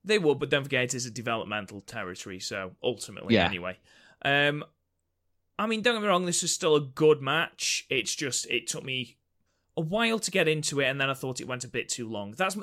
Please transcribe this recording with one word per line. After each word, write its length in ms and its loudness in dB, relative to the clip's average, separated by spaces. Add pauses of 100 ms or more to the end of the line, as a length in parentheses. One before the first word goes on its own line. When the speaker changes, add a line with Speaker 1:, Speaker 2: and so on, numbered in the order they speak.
Speaker 1:
They 140 2
would, 200 4
but 120 -6
don't 120 2
forget 220 0
it 100 -4
is 120 -4
a 40 -10
developmental 720 -6
territory, 600 -10
so 420 -8
ultimately 520 -2
Speaker 2:
Yeah. 120 8
Speaker 1:
anyway. 300 -4 (460)
Um, 420 2 (960)
I 80 0
mean, 160 0
don't 120 4
get 80 -2
me 60 2
wrong, 180 4
this 180 0
is 80 0
still 240 4
a 40 6
good 420 6
match. 680 -2
It's 240 0
just, 320 -4
it 220 -2
took 160 -8
me 320 -6 (600)
a 40 -2
while 400 0
to 100 -4
get 180 4
into 320 0
it, 40 2
and 160 0
then 100 2
I 40 -2
thought 260 -6
it 80 -8
went 160 -6
a 40 -14
bit 200 -4
too 200 -6
long. 240 -6
That's, 300 -2